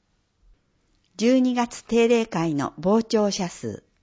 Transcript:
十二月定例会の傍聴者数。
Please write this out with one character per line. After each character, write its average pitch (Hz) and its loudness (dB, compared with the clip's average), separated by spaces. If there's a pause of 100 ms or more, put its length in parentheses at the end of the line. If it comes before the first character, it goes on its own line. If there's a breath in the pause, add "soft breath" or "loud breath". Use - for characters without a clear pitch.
(1160)
十 240 2
二 254 0
月 240 -4
定 233 2
例 233 2
会 165 -2
の 139 -4
傍 202 2
聴 214 0
者 196 -4
数。 - -12 (200)